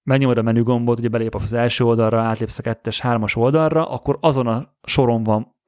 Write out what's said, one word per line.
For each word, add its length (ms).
megnyomod 340
a 40
menügombot, 580
ugye 100
belép 260
az 180
első 300
oldalra, 380
átlépsz 380
a 20
kettes, 380
hármas 360
oldalra, 540
akkor 320
azon 260
a 360
soron 400
van 280